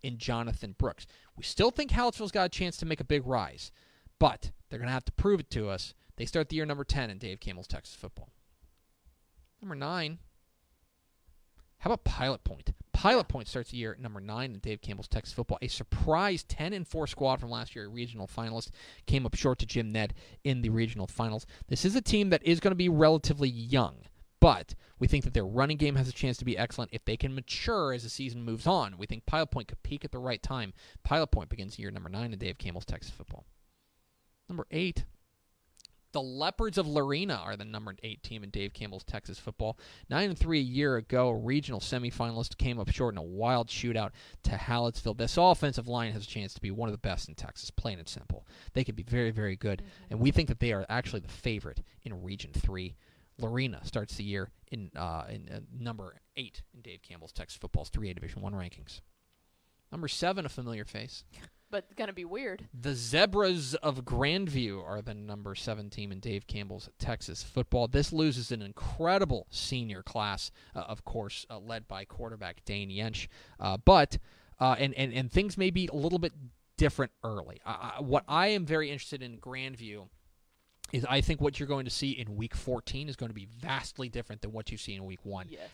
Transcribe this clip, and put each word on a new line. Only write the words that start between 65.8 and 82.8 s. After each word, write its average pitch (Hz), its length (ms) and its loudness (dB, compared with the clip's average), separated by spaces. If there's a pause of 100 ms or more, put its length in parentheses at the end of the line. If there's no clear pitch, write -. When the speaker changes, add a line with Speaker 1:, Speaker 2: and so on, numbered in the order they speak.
Speaker 1:
team 101 220 -8
in 95 80 -8
Dave 101 280 -4
Campbell's 101 420 -8 (100)
Texas - 440 -6
football. 123 440 2
This 139 260 4
loses 147 380 2
an 113 100 -4
incredible 156 880 0
senior 113 540 -4
class, 104 480 -2 (240)
uh, - 60 -6
of 107 220 -8
course, - 460 -6
uh, 113 100 -12
led 110 280 -10
by 98 180 -10
quarterback 104 600 -10
Dane 101 240 -4
Yench. 107 380 -4 (320)
Uh, 95 240 0
but, 170 360 10 (400)
uh, 131 200 6
and, 135 140 2
and, 131 180 -2
and 123 200 -2
things 196 260 4
may 190 140 2
be 180 200 0
a 139 40 -4
little 170 240 2
bit 165 140 0 (440)
different 139 340 4 (120)
early. 104 420 -6
I, - 320 -8
I, 135 40 -6
what 143 260 4
I 165 200 4
am 202 180 2
very 151 260 0
interested 139 320 -8
in 120 160 -12
Grandview 120 680 -10 (840)
is 120 160 0
I 139 100 6
think 151 220 4
what 143 180 2
you're 143 80 -4
going 135 180 0
to 120 60 -6
see 139 200 -2
in 110 240 -6
week 110 200 -4
fourteen 127 540 -4